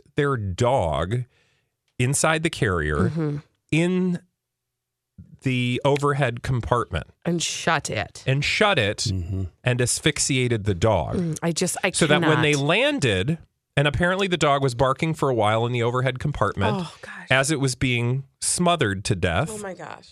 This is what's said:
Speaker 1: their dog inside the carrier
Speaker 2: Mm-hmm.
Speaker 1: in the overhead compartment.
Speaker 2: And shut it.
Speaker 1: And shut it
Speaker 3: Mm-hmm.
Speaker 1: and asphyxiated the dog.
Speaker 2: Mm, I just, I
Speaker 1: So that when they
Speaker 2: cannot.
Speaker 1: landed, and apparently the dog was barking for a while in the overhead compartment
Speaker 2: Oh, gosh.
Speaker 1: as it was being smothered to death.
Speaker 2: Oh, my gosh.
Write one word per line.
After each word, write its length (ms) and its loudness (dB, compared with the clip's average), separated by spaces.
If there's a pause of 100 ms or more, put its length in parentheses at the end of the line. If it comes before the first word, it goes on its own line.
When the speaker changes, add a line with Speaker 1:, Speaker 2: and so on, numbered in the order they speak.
(160)
Speaker 1:
their 220 0
dog 840 0 (760)
inside 440 0
the 60 0
carrier 480 0 (120)
Speaker 2:
Mm-hmm. 280 -4 (340)
Speaker 1:
in 480 0 (1200)
the 400 0
overhead 600 0
compartment. 640 -2 (180)
Speaker 2:
And 160 0
shut 480 -2
it. 380 -6
Speaker 1:
And 180 0
shut 320 2
it 220 0
Speaker 3:
Mm-hmm. 440 -2 (200)
Speaker 1:
and 180 0
asphyxiated 840 0
the 100 0
dog. 420 2
Speaker 2:
Mm, 240 -4
I 100 -2
just, 320 -2
I 80 2
Speaker 1:
So 160 2
that 140 4
when 200 4
they 120 4
Speaker 2:
cannot. 120 0
Speaker 1:
landed, 720 0 (380)
and 120 2
apparently 400 0
the 100 0
dog 240 4
was 140 0
barking 380 0
for 160 0
a 40 2
while 320 2
in 60 -2
the 120 0
overhead 360 0
compartment 600 0
Speaker 2:
Oh, 220 -8
gosh. 300 -18
Speaker 1:
as 200 4
it 80 0
was 160 0
being 500 0 (140)
smothered 680 0
to 100 0
death. 360 0
Speaker 2:
Oh, 80 -10
my 140 -10
gosh. 380 -16